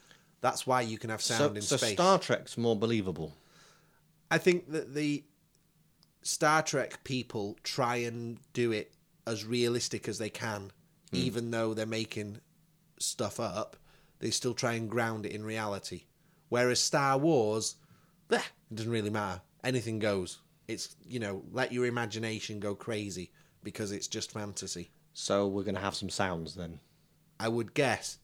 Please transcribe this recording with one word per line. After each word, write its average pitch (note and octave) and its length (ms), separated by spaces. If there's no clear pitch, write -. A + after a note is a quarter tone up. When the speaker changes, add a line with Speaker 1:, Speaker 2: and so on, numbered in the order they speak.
Speaker 1:
That's B2+ 240
why B2+ 160
you A2 160
can A#2 120
have G#2+ 120
Speaker 2:
So, A#2+ 140
Speaker 1:
sound C3 200
in G#2 60
Speaker 2:
so A#2 160
Speaker 1:
space. A#2 160
Speaker 2:
Star F#3 240
Trek's - 400
more A#2 180
believable? F#2+ 580
Speaker 1:
I E3 80
think F3 340
that D3 220
the D3 300
Star D#3 400
Trek - 420
people A#2 580
try B2 340
and A#2+ 420
do A#2+ 200
it G#2+ 200
as A2 180
realistic A#2+ 640
as G2+ 100
they G#2+ 120
can, G#2 420
Speaker 2:
Hmm. F#2 60
Speaker 1:
even A#2 340
though A2+ 240
they're A2 120
making A2 540
stuff - 420
up. G#2 360
They A2+ 100
still A#2+ 240
try A#2 200
and A2+ 160
ground A2+ 360
it - 60
in G#2+ 120
reality. G#2+ 600
Whereas A#2+ 320
Star C#3 380
Wars, A2+ 580
bleh, D3+ 80
it A2+ 40
doesn't A2 180
really G#2 180
matter. G2+ 320
Anything A2+ 340
goes. G2+ 400
It's, - 260
you B2 140
know, G2+ 320
let A#2+ 220
your B2 140
imagination A2 720
go G2+ 160
crazy G2+ 560
because G#2 260
it's G2+ 160
just - 240
fantasy. F#2+ 600
Speaker 2:
So G2+ 340
we're G2 160
gonna G2 160
have G2 160
some F#2+ 140
sounds E2+ 440
then? E2 240
Speaker 1:
I A2+ 80
would A#2 260
guess B2+ 500